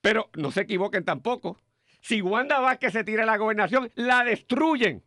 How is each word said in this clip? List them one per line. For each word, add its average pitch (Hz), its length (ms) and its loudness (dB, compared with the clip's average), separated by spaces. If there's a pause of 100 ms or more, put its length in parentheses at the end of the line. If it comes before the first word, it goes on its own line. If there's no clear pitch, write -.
Pero 214 360 0
no 143 160 -4
se 190 80 0
equivoquen 196 440 -2
tampoco. 190 540 -4 (420)
Si 220 220 -2
Wanda 254 380 0
Vázquez 254 320 0
se 220 100 -2
tira 220 220 -2
a - 20 2
la 214 100 2
gobernación, 214 600 0
la 247 260 2
destruyen 240 840 0